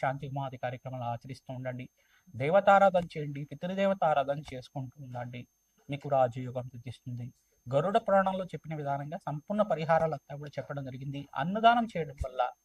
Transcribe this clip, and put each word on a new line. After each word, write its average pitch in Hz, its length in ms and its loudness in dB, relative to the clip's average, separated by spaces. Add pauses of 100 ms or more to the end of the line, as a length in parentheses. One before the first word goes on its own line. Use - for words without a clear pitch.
శాంతి 139 280 -2
హోమాది 135 340 -6
కార్యక్రమాలు 127 400 -8
ఆచరిస్తూ 120 540 -10
ఉండండి. 127 280 -8 (480)
దేవతారాధన 185 800 6
చేయండి, 147 280 -6 (100)
పితృదేవతారాధన 175 880 0 (140)
చేసుకుంటూ 131 440 -10 (100)
ఉండండి, 123 360 -10 (460)
మీకు 143 200 -8
రాజయోగం 127 640 0
సిద్ధిస్తుంది. 120 540 -10 (400)
గరుడ 156 300 2 (100)
పురాణంలో 190 380 2
చెప్పిన 156 360 -10
విధానంగా 143 460 -4
సంపూర్ణ 156 360 0
పరిహారాలంతా 160 760 0
కూడా 143 200 -12
చెప్పడం 139 280 -6
జరిగింది. 135 360 -8 (220)
అన్నదానం 226 500 6
చేయడం 147 320 -4
వల్ల 127 160 -2 (240)